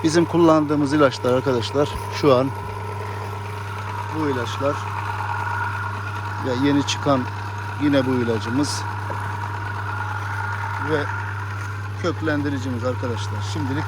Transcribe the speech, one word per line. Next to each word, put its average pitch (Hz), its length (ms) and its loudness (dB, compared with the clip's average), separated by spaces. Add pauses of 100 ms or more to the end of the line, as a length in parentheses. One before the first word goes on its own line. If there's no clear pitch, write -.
Bizim 320 220 4
kullandığımız 151 680 6
ilaçlar 131 400 4
arkadaşlar 131 560 2 (320)
şu 143 140 8
an 131 140 4 (1700)
bu 156 140 0
ilaçlar 127 460 0 (1700)
ve 131 220 2
yeni 143 200 4
çıkan 139 340 2 (600)
yine 143 240 4
bu 127 40 2
ilacımız 123 720 2 (2000)
ve 147 140 0 (1000)
köklendiricimiz 143 840 -2
arkadaşlar. 123 580 -2 (120)
Şimdilik 147 340 -2